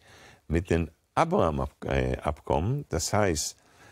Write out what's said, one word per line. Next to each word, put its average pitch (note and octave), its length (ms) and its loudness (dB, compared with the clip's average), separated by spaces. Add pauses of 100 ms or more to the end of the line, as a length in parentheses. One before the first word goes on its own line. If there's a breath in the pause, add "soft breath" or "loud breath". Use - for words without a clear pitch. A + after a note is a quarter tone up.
(480 loud breath)
mit E2 200 0
dem E2+ 220 2 (240)
Abraham-Abkommen, D2+ 1800 0
das - 240 -2
heißt G2 420 0 (360 loud breath)